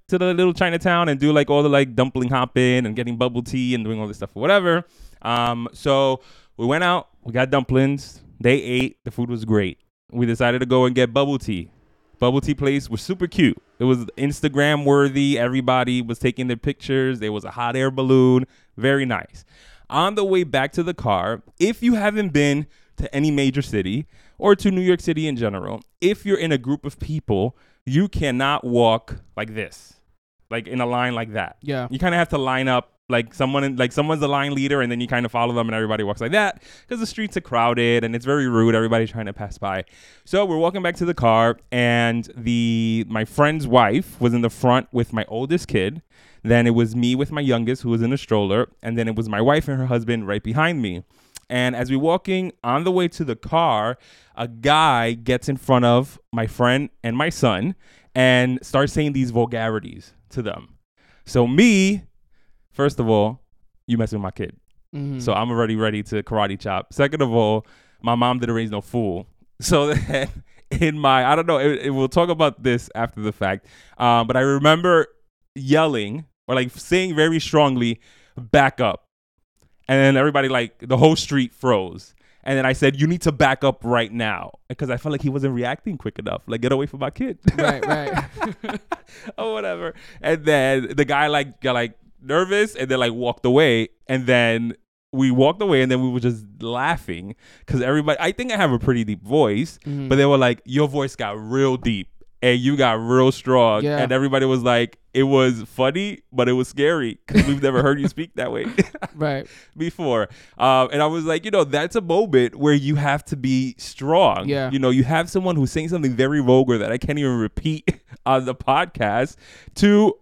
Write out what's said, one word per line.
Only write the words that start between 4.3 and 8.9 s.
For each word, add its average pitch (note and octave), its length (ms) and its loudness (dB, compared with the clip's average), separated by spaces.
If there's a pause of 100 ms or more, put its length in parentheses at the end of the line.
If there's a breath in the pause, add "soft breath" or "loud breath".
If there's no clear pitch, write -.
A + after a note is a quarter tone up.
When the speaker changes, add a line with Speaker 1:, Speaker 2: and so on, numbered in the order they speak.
Speaker 1:
or G#2 60 -10
whatever. F3 420 2 (380 soft breath)
Um, A#2+ 500 -2
so C3+ 480 0 (380 soft breath)
we A#2 80 -4
went D3+ 180 0
out, F3+ 240 0 (160)
we A#2+ 80 -12
got B2+ 200 0
dumplings, C3+ 680 0 (220)
they B2+ 200 4
ate, B2+ 440 -4